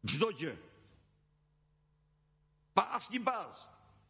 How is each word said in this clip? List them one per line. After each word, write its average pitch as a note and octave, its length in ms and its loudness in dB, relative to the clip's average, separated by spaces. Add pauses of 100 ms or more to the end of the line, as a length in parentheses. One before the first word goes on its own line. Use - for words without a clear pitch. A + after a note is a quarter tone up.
çdo F3+ 280 2
gjë. D3+ 220 -4 (2250)
Pa F#3+ 100 6 (100)
asnjë A#3+ 240 -4
bazë G#3 480 -4 (420)